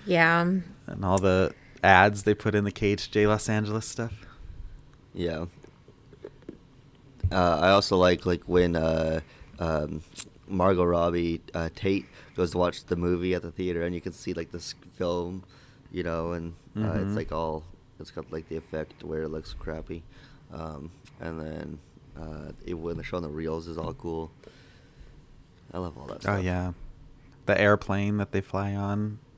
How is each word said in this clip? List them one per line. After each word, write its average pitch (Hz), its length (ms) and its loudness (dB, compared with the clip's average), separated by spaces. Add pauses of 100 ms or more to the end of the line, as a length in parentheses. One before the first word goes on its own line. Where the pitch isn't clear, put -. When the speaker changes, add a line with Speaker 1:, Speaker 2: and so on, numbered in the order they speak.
Speaker 1:
Yeah. 170 360 4 (480)
Speaker 2:
And 95 160 -6
all 95 140 4
the 92 360 4 (300)
ads 98 400 8
they 104 100 4
put 104 220 0
in 101 80 2
the 101 80 -2
K 107 160 0
H 101 240 0
J 104 160 4
Los 107 200 2
Angeles 107 380 -2
stuff. - 400 -8 (880)
Speaker 3:
Yeah. 85 320 -4 (1800)
Uh, 87 320 4
I 92 80 8
also 98 260 6
like, 90 300 6
like, 87 180 2
when, 87 320 4
uh, 80 440 2 (380)
um, 80 440 -2 (460)
Margot 92 360 4
Robbie, 85 560 2 (140)
uh, 82 200 -2
Tate 98 300 0 (320)
goes 90 140 0
to 87 80 -2
watch 87 260 0
the 90 120 -2
movie 87 380 0
at 87 80 -2
the 87 80 -10
theater, 87 320 -4
and 87 120 -2
you 85 60 -6
can 90 120 -10
see, - 220 -8
like, 85 160 -8
this - 240 -12 (220)
film, 87 480 -4 (460)
you 90 120 -6
know, 82 300 -4
and, 85 220 -6 (220)
uh, 107 40 -4
Speaker 2:
Mm-hmm. 98 260 -2
Speaker 3:
it's, 101 100 -2
like, 82 160 -6
all, 80 320 -4 (360)
it's 78 100 -16
got, 80 220 -12
like, 80 160 -10
the 80 80 -8
effect 80 460 -8
where 78 200 -4
it 78 60 -4
looks 78 260 -10
crappy. 80 480 -10 (500)
Um, 78 380 -12 (300)
and 82 200 -8
then, 78 380 -10 (420)
uh, 76 320 -12 (140)
it, 87 80 -6
when 82 220 -6
they're 85 80 -10
showing 90 180 -6
the 76 80 -6
reels 80 360 -6
is 80 120 -10
all 82 160 -6
cool. 80 360 -8 (1400)
I 85 60 -8
love 90 180 -8
all 67 100 -16
that - 100 -10
Speaker 2:
Oh, - 40 -14
Speaker 3:
stuff. 101 220 0
Speaker 2:
yeah. 90 300 0 (720)
The 101 120 4
airplane 101 600 4
that 101 140 -4
they 98 100 0
fly 101 320 -4
on 101 440 -2 (200)